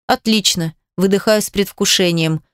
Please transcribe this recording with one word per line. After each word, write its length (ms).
«Отлично», 680
выдыхаю 440
с 80
предвкушением. 920